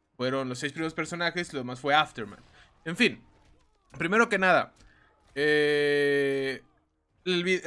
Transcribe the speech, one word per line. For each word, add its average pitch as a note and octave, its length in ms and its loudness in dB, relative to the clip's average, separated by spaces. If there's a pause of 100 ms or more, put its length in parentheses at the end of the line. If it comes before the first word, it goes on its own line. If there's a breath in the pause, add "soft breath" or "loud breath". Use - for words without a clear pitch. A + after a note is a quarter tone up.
(180)
fueron C3 320 -4
los B2 80 -8
seis C#3+ 140 -6
primeros D#3+ 200 -6
personajes, E3+ 640 -6
lo C#3 60 -4
demás B2 200 -10
fue C#3+ 140 0
Aftermath. B2 500 0 (400 soft breath)
En E3+ 120 -8
fin, - 280 2 (720)
primero G#3 320 2
que G#3 100 0
nada... F3+ 360 2 (600 soft breath)
Eh, C#3+ 1300 0 (640)
el F3 200 0
vi-, F#3 220 2